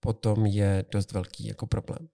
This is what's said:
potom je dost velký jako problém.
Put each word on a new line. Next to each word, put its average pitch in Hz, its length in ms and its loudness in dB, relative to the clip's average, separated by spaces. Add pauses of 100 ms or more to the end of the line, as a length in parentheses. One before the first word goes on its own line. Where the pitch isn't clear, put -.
potom 107 460 2
je 98 460 4
dost 101 200 -2
velký - 340 -6
jako 107 200 -8
problém. - 480 -4